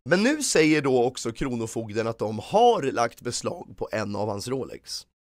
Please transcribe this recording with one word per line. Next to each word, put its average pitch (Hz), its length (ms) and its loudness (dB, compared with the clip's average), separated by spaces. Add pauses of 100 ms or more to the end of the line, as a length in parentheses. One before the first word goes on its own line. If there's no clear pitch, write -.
men 175 180 2
nu 294 200 2
säger 156 400 4
då 127 220 4
också 123 280 -4
Kronofogden 113 760 -4
att 117 120 -4
de 107 200 -4
har 214 440 4
lagt 117 380 0
beslag - 560 -8
på - 160 -6
en 104 240 -2
av 104 120 -2
hans 101 200 -6
Rolex. - 580 -8 (140)